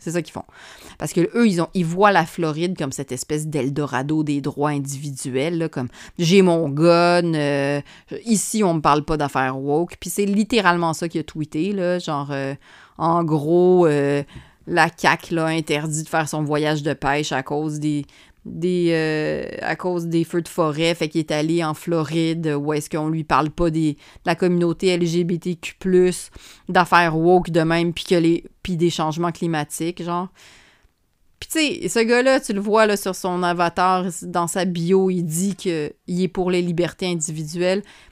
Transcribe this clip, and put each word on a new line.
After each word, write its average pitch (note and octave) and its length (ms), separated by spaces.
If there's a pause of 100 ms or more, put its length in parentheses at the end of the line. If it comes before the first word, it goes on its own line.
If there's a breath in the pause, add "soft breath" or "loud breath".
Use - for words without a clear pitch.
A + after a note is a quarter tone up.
c'est E3+ 100
ça E3+ 100
qu'ils - 120
font. - 100 (540 loud breath)
Parce - 160
que F3 200
eux, A#3 140
ils F3 140
ont, D#3+ 160
ils F3 80
voient F#3 260
la E3+ 140
Floride E3 500
comme C#3 160
cette C3+ 200
espèce D3+ 340
d'Eldorado D3 800
des C#3+ 180
droits C#3+ 300
individuels, C#3 880
là, D#3+ 100
comme « B2+ 200 (280 loud breath)
J'ai F3 240
mon E3 280
gun, E3+ 640
euh, C#3+ 460 (440 loud breath)
ici, A3 380
on F3 100
me D#3+ 80
parle D3 240
pas D3 100
d'affaires C3+ 440
woke. » D3 400
Puis - 100
c'est G3+ 160
littéralement F#3+ 680
ça E3+ 140
qu'il D#3+ 140
a - 20
tweeté, D#3+ 500
là, F3+ 260
genre, C#3+ 320
euh, C#3 240 (420 loud breath)
en E3+ 260
gros, E3+ 600
euh, C#3+ 380 (420 loud breath)
la E3+ 240
caq, - 400
là, E3 160
interdit D#3 560
de D#3 80
faire D#3+ 180
son D#3 140
voyage D3+ 400
de C#3+ 120
pêche D3 380
à C3+ 120
cause D3+ 360
des, D3 280 (380 soft breath)
des, F3 480
euh, D#3 680
à D#3 140
cause F3 320
des E3 160
feux F3 180
de D#3+ 60
forêt, E3 480
fait D#3+ 140
qu'il E3 100
est D#3 100
allé D#3+ 340
en D#3 120
Floride, D#3+ 840
où D3 140
est-ce D3 160
qu'on D#3 200
lui D#3+ 140
parle D3+ 280
pas F3 180
des, D#3 240
de - 60 (260 loud breath)
la F3+ 80
communauté F3 540
L F3 180
G E3+ 180
B E3+ 160
T F3+ 180
Q - 220
plus, F3+ 520 (380 loud breath)
d'affaires F3 460
woke F3 360
de E3+ 100
même, E3 320
puis - 120
que F#3+ 100
les, E3+ 300 (180)
puis F3+ 140
des E3+ 120
changements E3 420
climatiques, E3 720
genre. F3 280 (1120 soft breath)
Puis - 120
tu D#4+ 80
sais, C#4+ 280
ce A#3 120
gars-là, B3 400
tu C4 120
le G3 80
vois, G#3+ 280
là, G#3 100
sur G3 160
son F3+ 300
avatar, F3+ 640 (180)
dans F3 240
sa F#3 180
bio, F#3+ 460
il F3+ 100
dit F3+ 340
que D#3+ 380 (140)
il F3+ 160
est F#3 40
pour F3+ 220
les F3 140
libertés F3 420
individuelles. F3 800 (280 loud breath)